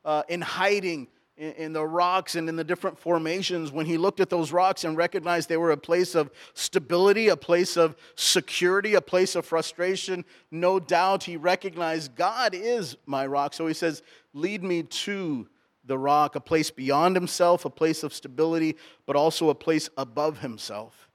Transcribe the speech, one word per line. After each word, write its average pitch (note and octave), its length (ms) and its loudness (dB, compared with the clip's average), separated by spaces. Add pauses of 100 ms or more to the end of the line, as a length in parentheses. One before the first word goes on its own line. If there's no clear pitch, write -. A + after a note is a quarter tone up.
uh, D3+ 240 0
in F3 140 -4
hiding F#3 680 0 (300)
in, D3+ 160 -10
in D#3+ 200 -10
the D#3 120 -2
rocks F3 500 0
and E3 120 -2
in E3 80 -4
the E3 80 -4
different E3+ 360 -4
formations. E3 720 -2
When D#3 140 -4
he E3 120 0
looked F#3+ 220 0
at F#3 100 2
those E3 220 0
rocks F#3 320 2
and D#3+ 120 -4
recognized E3+ 540 0
they E3 80 0
were E3 140 2
a D3 60 4
place F3 360 0
of D3+ 160 2 (240)
stability, F#3+ 760 2
a E3+ 80 4
place F3 400 2
of D#3+ 180 4 (200)
security, F#3+ 760 2
a F#3+ 80 6
place F#3 340 0
of E3+ 100 -2
frustration, F3+ 800 -4 (280)
no F3+ 280 2
doubt F3+ 440 2
he E3+ 140 -10
recognized, D#3+ 800 -2
"God G#3 380 0
is G3+ 520 -4
my C#3 200 -4
rock." C#3 280 -2
So E3 120 -6
he D#3+ 80 -2
says, D#3 300 -4 (300)
"Lead F3+ 300 -6
me F3 200 -2
to E3+ 640 -6 (360)
the C3 140 -4
rock," C#3+ 380 2
a C#3 60 -4
place D#3+ 280 0
beyond C#3+ 460 2
himself, F3+ 500 2
a C#3 60 -4
place D#3+ 320 0
of D3 100 -8
stability, D#3+ 640 -2 (320)
but C#3 80 -2
also D#3+ 340 4
a C#3 60 2
place D#3+ 420 -2
above C3+ 420 -4
himself. A2 760 -12